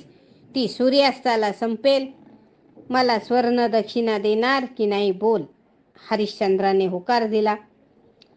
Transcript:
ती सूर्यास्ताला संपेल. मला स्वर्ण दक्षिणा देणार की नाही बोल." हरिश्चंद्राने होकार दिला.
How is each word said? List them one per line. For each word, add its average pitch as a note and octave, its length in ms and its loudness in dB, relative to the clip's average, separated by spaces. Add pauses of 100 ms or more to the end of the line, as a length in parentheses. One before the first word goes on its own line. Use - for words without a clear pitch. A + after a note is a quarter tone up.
(560)
ती B3+ 120 0
सूर्यास्ताला B3 880 0
संपेल. C4 540 0 (840)
मला B3 300 2
स्वर्ण A#3+ 480 0
दक्षिणा A3 500 -2
देणार A3+ 480 0 (120)
की A3 80 -2
नाही G3+ 260 0
बोल." G3+ 300 0 (680)
हरिश्चंद्राने G3 760 0
होकार G3+ 420 -2
दिला. G#3+ 280 0 (800)